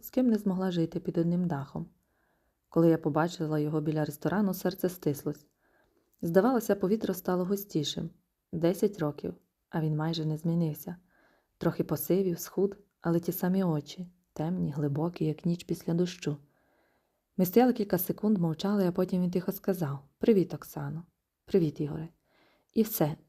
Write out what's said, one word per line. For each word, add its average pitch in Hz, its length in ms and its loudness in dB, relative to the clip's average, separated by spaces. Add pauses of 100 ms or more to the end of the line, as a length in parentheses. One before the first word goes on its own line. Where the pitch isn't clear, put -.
з - 80 -18
ким 254 180 2
не 220 100 4
змогла 190 340 -2
жити 170 280 0
під - 180 -4
одним 175 300 2
дахом. 151 380 -6 (840)
Коли 165 200 6
я 160 80 6
побачила 156 640 0
його 151 220 0
біля 151 240 0
ресторану, 185 480 0
серце 180 360 -2
стислось. 147 560 -4 (760)
Здавалося, 202 540 4
повітря 196 380 0
стало 180 320 -2
густішим. 170 640 -4 (420)
Десять 175 480 0
років, 147 340 -4 (360)
а 170 120 -2
він 156 140 0
майже 160 300 -2
не 156 120 -2
змінився. 165 580 -2 (600)
Трохи 170 260 0
посивів, 175 560 0
схуд, - 380 -2 (240)
але 170 180 2
ті 170 120 -4
самі 185 320 0
очі, 170 480 -4 (220)
темні, 165 380 -4
глибокі, 147 540 -2
як 151 200 -2
ніч 175 180 -2
після 165 300 -4
дощу. 170 440 -2 (1000)
Ми 185 80 2
стояли 240 280 6
кілька 202 240 0
секунд, 208 400 0
мовчали, 180 500 0
а 170 40 2
потім 180 300 0
він 175 100 0
тихо 180 200 -2
сказав: 165 480 -2 (200)
«Привіт, 190 340 4
Оксано. 147 500 -10 (420)
Привіт, 165 360 0
Ігоре». 156 280 -6 (640)
І 226 100 4
все, 160 320 0 (140)